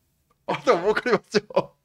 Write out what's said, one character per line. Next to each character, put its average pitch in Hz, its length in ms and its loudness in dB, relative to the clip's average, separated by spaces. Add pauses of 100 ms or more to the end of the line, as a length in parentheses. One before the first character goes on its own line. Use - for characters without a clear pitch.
(480)
あ 170 80 -4
と - 180 2
は 165 60 0
儲 208 140 0
か - 100 -4
り 247 80 0
ま - 160 2
す - 80 -4
よ。 - 380 -2 (100)